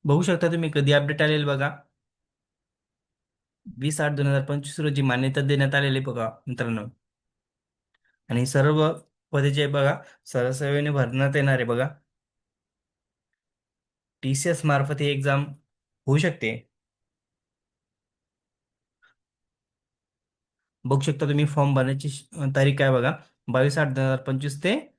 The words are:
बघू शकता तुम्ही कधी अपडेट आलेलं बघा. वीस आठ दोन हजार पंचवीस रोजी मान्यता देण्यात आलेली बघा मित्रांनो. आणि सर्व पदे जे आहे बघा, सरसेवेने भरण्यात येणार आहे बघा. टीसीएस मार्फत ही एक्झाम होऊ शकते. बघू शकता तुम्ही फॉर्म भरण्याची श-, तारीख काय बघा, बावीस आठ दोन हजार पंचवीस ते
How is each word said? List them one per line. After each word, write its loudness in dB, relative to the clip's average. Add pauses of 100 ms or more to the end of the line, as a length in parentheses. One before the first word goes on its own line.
बघू 2
शकता 0
तुम्ही -2
कधी 2
अपडेट 2
आलेलं 2
बघा. -2 (2000)
वीस -4
आठ 0
दोन -2
हजार 2
पंचवीस -6
रोजी 0
मान्यता 0
देण्यात 2
आलेली 2
बघा -6 (160)
मित्रांनो. -4 (1500)
आणि 0
सर्व 2 (400)
पदे 0
जे 0
आहे 0
बघा, 0 (220)
सरसेवेने -2
भरण्यात 0
येणार 4
आहे 0
बघा. -2 (2250)
टीसीएस -2
मार्फत 0
ही 0
एक्झाम 0 (600)
होऊ 4
शकते. -2 (4000)
बघू 2
शकता -2
तुम्ही 2
फॉर्म 2
भरण्याची 0
श-, -10 (320)
तारीख 4
काय 4
बघा, 2 (360)
बावीस 2
आठ 2
दोन -2
हजार 0
पंचवीस -6
ते -2